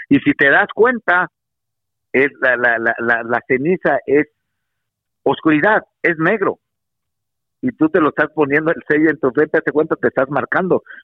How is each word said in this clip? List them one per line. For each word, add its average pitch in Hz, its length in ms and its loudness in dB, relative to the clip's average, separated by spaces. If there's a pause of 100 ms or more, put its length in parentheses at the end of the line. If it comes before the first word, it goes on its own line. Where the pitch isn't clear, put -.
Y - 120 4
si 143 140 0
te 143 160 2
das 180 240 2
cuenta, 202 560 0 (800)
es 135 160 2 (120)
la, 127 160 2
la, 120 220 0
la, 113 200 -2
la, 117 260 -2
la 117 240 -2
ceniza 147 580 0
es 147 200 2 (1000)
oscuridad, 160 580 0 (200)
es 165 160 -2
negro. 175 420 -2 (1000)
Y 127 120 -4
tú 156 160 0
te 185 100 -2
lo 151 120 0
estás 156 240 -2
poniendo 156 360 -2
el 131 160 -6
sello 156 240 2
en 151 80 -4
tu 135 140 -2
frente, 151 300 0
te 147 100 -4
cuenta, 156 240 -2
te 120 120 -4
estás 127 200 -2
marcando 147 540 -2 (220)